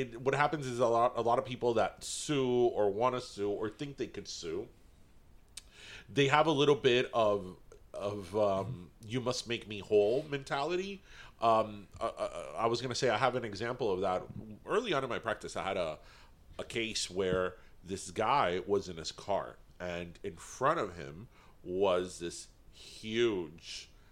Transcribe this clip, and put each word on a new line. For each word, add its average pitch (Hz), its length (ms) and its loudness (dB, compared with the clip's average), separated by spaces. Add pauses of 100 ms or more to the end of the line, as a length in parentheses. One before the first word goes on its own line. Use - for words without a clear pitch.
(140)
it, 117 80 -12
what 135 120 2
happens 147 320 2
is 120 140 -2
a 123 80 6
lot, 117 300 4
a 120 40 2
lot 117 160 4
of 123 80 0
people 120 300 0
that 98 280 2
sue 123 640 2
or 104 220 2
wanna 123 300 2
sue 101 320 -4
or 107 180 -2
think 143 280 -8
they 113 100 -4
could 95 220 -12
sue, 87 360 -6 (1500)
they 139 160 4
have 151 200 6
a 165 40 6
little 143 240 6
bit 123 380 4
of, 104 420 2 (380)
of, 101 420 -6
um, 98 540 0 (180)
"You 120 140 -4
must 120 260 -4
make 117 200 -6
me 107 120 -8
whole" 107 500 4
mentality. 160 720 -4 (380)
Um, 107 460 4 (140)
uh, 113 40 0 (120)
uh, - 40 -8
uh, 82 220 -6 (140)
I 113 100 2
was 117 140 2
gonna 123 140 -4
say 127 140 2
I 107 80 4
have 123 180 2
an 117 100 -2
example 113 460 -2
of 92 100 0
that. 92 220 0 (420)
Early 196 280 0
on 135 100 2
in 123 60 -4
my 104 100 -2
practice, 110 360 -4
I 87 80 -4
had 95 140 -2
a, 80 200 -2 (600)
a - 60 -6
case 113 460 -4
where 92 460 0 (300)
this 92 260 -8
guy 104 560 2
was 98 220 0
in 82 80 -10
his 78 140 -8
car, 76 460 -4 (220)
and 87 440 -6
in 92 140 -8
front 156 420 0
of 95 180 -4
him 80 300 -12 (360)
was 92 560 2
this 85 280 -6 (240)
huge 107 1160 -4 (220)